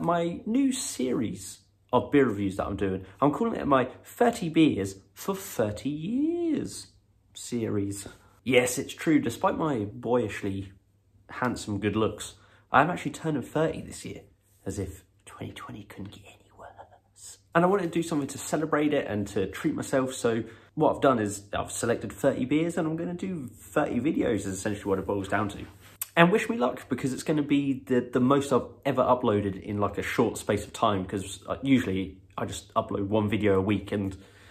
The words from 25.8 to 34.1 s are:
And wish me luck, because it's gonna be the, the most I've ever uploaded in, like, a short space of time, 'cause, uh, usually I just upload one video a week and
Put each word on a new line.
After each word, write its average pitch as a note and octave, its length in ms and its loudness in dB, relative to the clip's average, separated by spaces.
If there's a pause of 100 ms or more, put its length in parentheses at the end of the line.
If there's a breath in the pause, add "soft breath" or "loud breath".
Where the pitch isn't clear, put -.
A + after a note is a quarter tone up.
And F3 160 8
wish A3 160 2
me A3+ 80 -2
luck, - 320 -2
because - 240 -2
it's - 100 -6
gonna D3+ 200 0
be C#3 420 2
the, B2 160 2 (100)
the B2+ 100 2
most C3+ 340 4
I've A#2+ 140 2 (180)
ever B2+ 160 2
uploaded G#2 600 2
in, G#2 180 -4
like, G2 180 0
a F#2 40 -2
short - 360 0
space G#2 260 -2
of - 80 -16
time, G2+ 320 2
'cause, F#2+ 420 -6
uh, - 140 -4
usually G2+ 640 2 (160)
I A2 80 -4
just - 260 -12
upload - 360 -2
one G#2 200 2
video G2 300 4
a - 20 4
week F#2+ 320 0
and G2 240 -2 (340 loud breath)